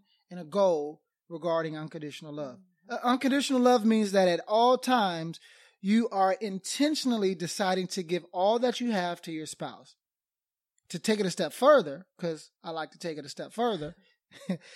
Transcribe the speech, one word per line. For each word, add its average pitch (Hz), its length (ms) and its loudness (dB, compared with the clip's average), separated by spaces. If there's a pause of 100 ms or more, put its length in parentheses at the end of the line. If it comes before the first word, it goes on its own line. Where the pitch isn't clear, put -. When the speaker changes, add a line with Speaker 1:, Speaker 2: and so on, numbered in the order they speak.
(320)
Speaker 1:
and 180 80 -12
a 170 60 -12
goal 156 560 2 (260)
regarding 165 480 -2
unconditional 156 560 -12
love. 143 280 -10
Speaker 2:
Mm-hmm. - 340 -14
Speaker 1:
Uh, 233 100 -4
unconditional 254 580 2
love 247 220 6
means 220 300 2
that 190 160 6
at 170 180 2
all 233 300 6
times, 185 640 0 (400)
you 220 280 2
are 190 240 2
intentionally 220 1000 -2
deciding 185 540 -2
to 190 160 -6
give 170 300 -4
all 202 260 2
that 247 220 -2
you 240 100 -2
have 175 300 -4
to 175 100 -12
your 156 140 -8
spouse. 135 500 -14 (920)
To 175 100 -10
take 214 220 0
it 196 40 0
a 180 60 -2
step 160 220 -4
further, 196 520 4 (120)
'cause 160 340 -8 (100)
I 180 100 -12
like 156 200 -8
to - 80 -20
take 160 180 -8
it 147 60 -12
a 139 60 -16
step 143 240 -14
further, 190 420 -4 (340)
<laughs> - 300 -8 (160)